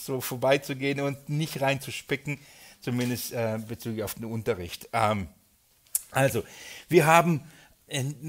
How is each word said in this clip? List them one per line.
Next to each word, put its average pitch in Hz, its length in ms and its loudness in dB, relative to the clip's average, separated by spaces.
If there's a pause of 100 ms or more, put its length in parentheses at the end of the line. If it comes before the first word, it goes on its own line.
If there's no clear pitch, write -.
so 131 200 -6
vorbeizugehen 135 800 0
und 139 260 -4
nicht 151 320 -4
reinzuspicken, 139 800 -4 (400)
zumindest, 123 540 -2
äh, 113 340 -2
bezüglich 113 360 -6
auf 98 100 -6
den 113 120 -10
Unterricht. 110 680 -6
Ähm, 107 340 2 (800)
also, 131 340 2 (440)
wir 160 180 8
haben, 165 380 6 (440)
äh, 135 180 -4 (240)